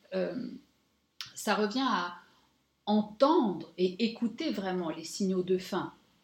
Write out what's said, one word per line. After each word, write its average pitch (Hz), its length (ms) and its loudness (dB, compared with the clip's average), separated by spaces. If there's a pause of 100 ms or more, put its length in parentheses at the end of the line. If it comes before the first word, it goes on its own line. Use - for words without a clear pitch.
(140)
Euh, 175 340 -4 (840)
ça 214 200 -2
revient 214 320 0
à 180 280 0 (720)
entendre 214 880 4
et 185 300 2
écouter 233 460 -2
vraiment 185 360 -2
les 160 160 -6
signaux 185 380 0
de 185 160 0
faim, 185 340 -4 (320)